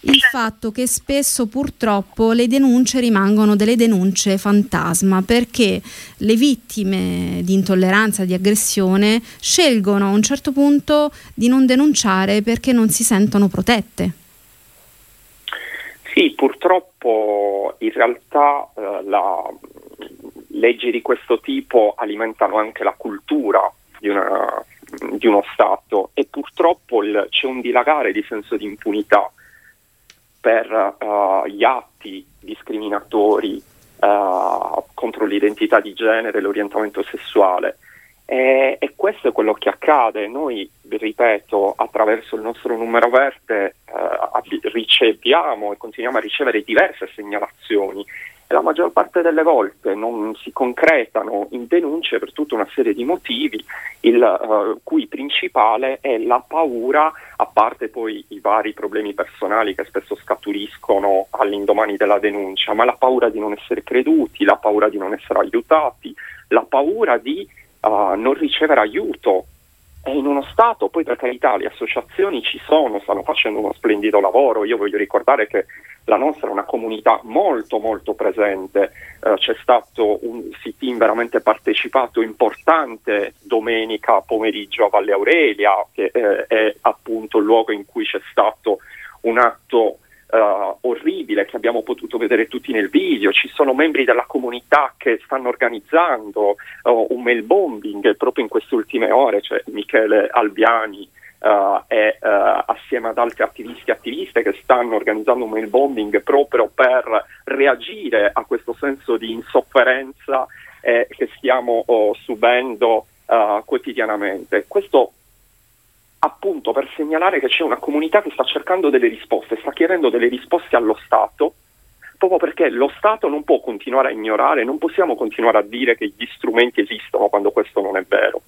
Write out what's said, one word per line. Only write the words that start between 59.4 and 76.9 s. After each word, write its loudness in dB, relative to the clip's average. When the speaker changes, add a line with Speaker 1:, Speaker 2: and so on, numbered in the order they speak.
Speaker 2:
che -8
spesso -8
scaturiscono -2
all'indomani 0
della 2
denuncia, -4
ma 2
la 2
paura 2
di -8
non -4
essere -6
creduti, 0
la 4
paura 2
di -8
non -4
essere -2
aiutati, 0
la 2
paura 0
di, -6
eh, -14
non 2
ricevere 0
aiuto. -2
E -4
in -2
uno -2
Stato, 2
poi -2
per -4
carità, 0
le -4
associazioni -4
ci -6
sono, 2
stanno -4
facendo -2
uno -4
splendido 2
lavoro. 2
Io -2
voglio -2
ricordare 0
che -2
la 2
nostra -2
è -6
una -6
comunità 0